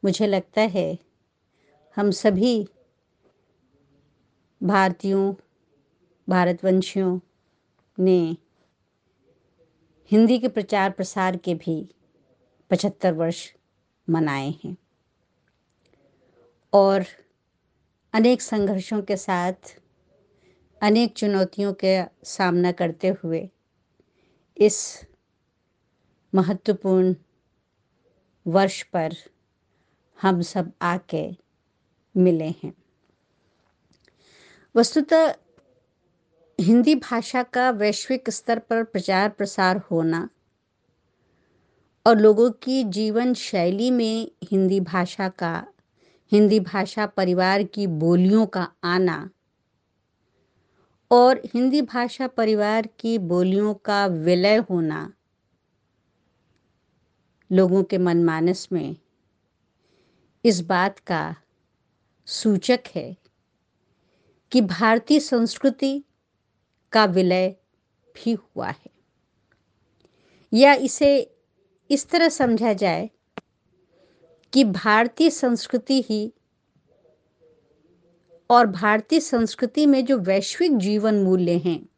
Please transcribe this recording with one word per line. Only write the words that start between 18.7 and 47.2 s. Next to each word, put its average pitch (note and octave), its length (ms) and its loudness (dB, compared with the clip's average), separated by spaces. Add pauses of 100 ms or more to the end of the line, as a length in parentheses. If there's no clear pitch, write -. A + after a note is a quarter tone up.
के G3 160 -4
साथ, F3+ 360 -4 (1300)
अनेक A3 320 2
चुनौतियों G3+ 600 -2
के F#3+ 280 0 (220)
सामना F3+ 480 0
करते E3+ 360 -4
हुए F3 420 -6 (1080)
इस - 480 0 (1300)
महत्वपूर्ण F#3 800 0 (1300)
वर्ष F#3+ 360 0
पर E3 320 -6 (1080)
हम F#3 200 2
सब F3 300 -6 (100)
आके F3 500 -6 (880)
मिले E3+ 280 2
हैं। F3 280 -12 (2000)
वस्तुतः D4+ 600 2 (1300)
हिंदी A#3 340 4
भाषा B3 480 -4
का B3+ 280 0
वैश्विक G#3+ 580 -4
स्तर A3+ 300 -4
पर A3+ 240 -4
प्रचार G3 460 -2
प्रसार G3 480 -2
होना E3 520 -4 (1800)
और A3+ 100 6
लोगों G#3+ 340 6
की B3+ 320 -4
जीवन A3 500 -2
शैली G3 580 -2
में A3+ 400 -2 (120)
हिंदी F#3+ 360 0
भाषा F3+ 500 -4
का, E3+ 380 -8 (640)
हिंदी G#3 280 4
भाषा G#3 460 -6
परिवार F#3+ 580 0